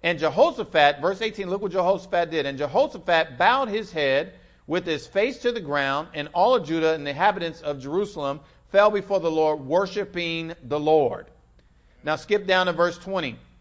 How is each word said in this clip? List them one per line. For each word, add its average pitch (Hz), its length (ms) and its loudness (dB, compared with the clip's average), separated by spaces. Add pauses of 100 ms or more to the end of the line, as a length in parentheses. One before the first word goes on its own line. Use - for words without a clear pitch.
And 170 160 0
Jehoshaphat, 156 800 2
verse 185 220 -2
eighteen, 208 260 -6
look 196 140 -4
what 190 100 -4
Jehoshaphat 175 580 0
did. 156 140 -2
"And 139 140 -6
Jehoshaphat 160 800 0
bowed 240 300 4
his 208 240 -6
head 147 420 0 (320)
with 175 180 -2
his 156 220 -4
face 226 320 -2
to 240 140 -2
the 233 80 -6
ground, 143 520 -2
and 147 220 -8
all 208 200 4
of 185 120 0
Judah 160 260 2
and 147 140 -4
the 143 60 -4
inhabitants 170 500 -2
of 147 180 -6
Jerusalem 147 600 -4 (280)
fell 208 220 6
before 196 300 -2
the 165 100 0
Lord, 156 300 2
worshiping 170 1000 -2
the 143 160 -4
Lord." 151 500 2 (760)
Now 156 100 -2
skip 202 320 -2
down 185 200 4
to 175 60 0
verse 170 260 0
twenty. 175 380 -6 (240)